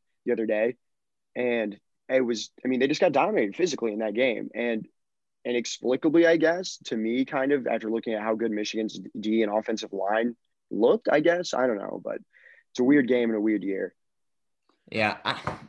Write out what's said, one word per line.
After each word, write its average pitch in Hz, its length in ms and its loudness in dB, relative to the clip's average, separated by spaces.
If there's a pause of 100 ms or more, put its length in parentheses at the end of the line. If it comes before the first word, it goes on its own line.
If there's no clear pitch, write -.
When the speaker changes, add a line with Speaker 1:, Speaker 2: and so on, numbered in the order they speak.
(240)
Speaker 1:
the 120 80 0
other 117 140 2
day. 110 300 2 (580)
And 117 440 -2 (300)
it 131 120 4
was, 117 300 -2 (140)
I 127 40 -2
mean, 127 120 0
they 135 80 4
just 151 120 -2
got 180 120 4
dominated 139 440 0
physically 135 360 -2
in 107 80 -4
that 107 140 -2
game. 113 400 0
And 117 320 -4 (580)
inexplicably, 127 840 2
I 170 100 6
guess, 165 500 0
to 123 100 -6
me, 113 280 0
kind 139 280 -2
of, 131 140 0
after 113 240 -2
looking 113 240 -4
at 104 80 -4
how 110 120 0
good 113 160 -2
Michigan's 104 500 -4 (180)
D 110 240 2
and 104 100 0
offensive 110 400 -4
line 110 440 -2 (340)
looked, 120 400 2
I 147 100 4
guess. 170 340 0
I 127 120 2
don't 113 120 0
know, 98 260 -10
but 110 140 -8 (520)
it's - 100 -4
a 123 40 2
weird 139 240 6
game 120 220 2
and 110 60 -2
a 104 40 -2
weird 104 220 0
year. 95 320 -4 (960)
Speaker 2:
Yeah, 107 320 0
I, - 320 -6 (120)